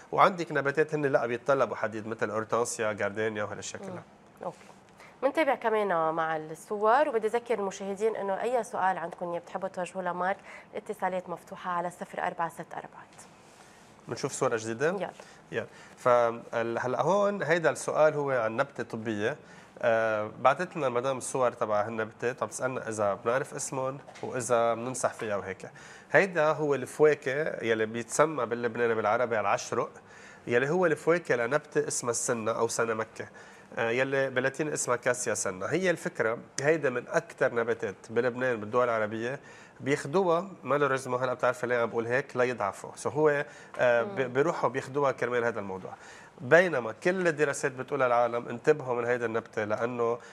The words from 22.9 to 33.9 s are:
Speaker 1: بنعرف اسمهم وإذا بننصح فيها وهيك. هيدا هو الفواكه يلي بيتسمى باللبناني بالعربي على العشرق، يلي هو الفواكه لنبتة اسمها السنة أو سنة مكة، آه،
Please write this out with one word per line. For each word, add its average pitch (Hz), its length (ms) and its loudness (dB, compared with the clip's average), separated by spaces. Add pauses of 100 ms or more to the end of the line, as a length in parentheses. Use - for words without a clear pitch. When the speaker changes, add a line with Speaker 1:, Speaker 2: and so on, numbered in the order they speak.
Speaker 1:
بنعرف 110 400 -2
اسمهم 135 440 -6 (240)
وإذا 117 520 2
بننصح 123 380 -2
فيها 107 240 -4
وهيك. 95 340 -8 (420)
هيدا 170 320 4
هو 151 300 2
الفواكه 135 920 2
يلي 110 220 2
بيتسمى 117 600 0
باللبناني 117 480 0
بالعربي 113 420 2
على 101 120 0
العشرق، 120 420 -2 (560)
يلي 123 240 2
هو 180 160 2
الفواكه 160 500 2
لنبتة 139 520 0
اسمها 127 220 -2
السنة 113 400 -2
أو 113 180 2
سنة 117 260 0
مكة، 110 340 -6 (500)
آه، 117 120 2